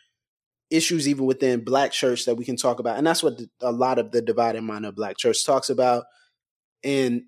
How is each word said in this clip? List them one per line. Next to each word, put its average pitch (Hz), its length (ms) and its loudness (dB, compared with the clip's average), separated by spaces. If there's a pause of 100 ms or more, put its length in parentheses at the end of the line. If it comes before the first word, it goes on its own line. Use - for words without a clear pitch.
(720)
issues 160 380 0
even 135 180 0
within 127 380 2
Black 131 280 2
church 123 340 0
that 120 100 2
we 120 80 -8
can 127 120 -4
talk 120 220 0
about. 113 200 -2
And 147 80 0
that's 165 160 2
what 160 160 0
the, 117 100 -14 (120)
a 123 120 0
lot 127 260 2
of 110 120 -2
the 120 120 0
divided 113 400 0
mind 107 240 -8
of 101 80 -12
Black 101 240 -6
church 113 260 0
talks 135 260 0
about. 123 340 2 (800)
And, 131 440 0